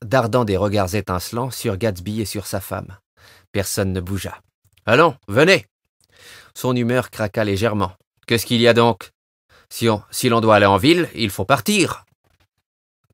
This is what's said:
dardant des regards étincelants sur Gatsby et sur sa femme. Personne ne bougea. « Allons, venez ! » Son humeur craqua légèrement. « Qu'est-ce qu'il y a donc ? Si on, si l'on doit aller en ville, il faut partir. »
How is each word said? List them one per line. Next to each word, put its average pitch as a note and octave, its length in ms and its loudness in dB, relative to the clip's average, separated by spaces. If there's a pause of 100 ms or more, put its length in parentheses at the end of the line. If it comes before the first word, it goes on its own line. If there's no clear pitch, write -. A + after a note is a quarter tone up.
dardant A#2+ 420 0
des G2+ 100 0
regards G2 380 0
étincelants G#2+ 560 -6
sur A2 280 -6
Gatsby G#2 440 -6
et G#2 40 -4
sur G2 200 -10
sa G#2 140 -6
femme. F#2+ 400 -12 (520)
Personne F#2+ 400 -4
ne F#2 100 -4
bougea. « F#2 380 -10 (460)
Allons, C#3+ 300 4 (120)
venez ! » C#3+ 380 2 (880)
Son B2+ 220 -4
humeur A#2+ 340 -2
craqua A2 340 -6
légèrement. « G2+ 500 -2 (340)
Qu'est-ce A#2 180 0
qu'il A#2 160 0
y A#2 60 6
a A#2 80 6
donc ? A#2 340 2 (600)
Si A2+ 200 -2
on, G#2+ 220 -2
si - 180 -2
l'on A2+ 120 2
doit A2 160 6
aller G#2 100 6
en G2 100 6
ville, D3+ 380 2
il G#2 160 -4
faut F#2+ 140 -6
partir. » C#3+ 600 -2 (1080)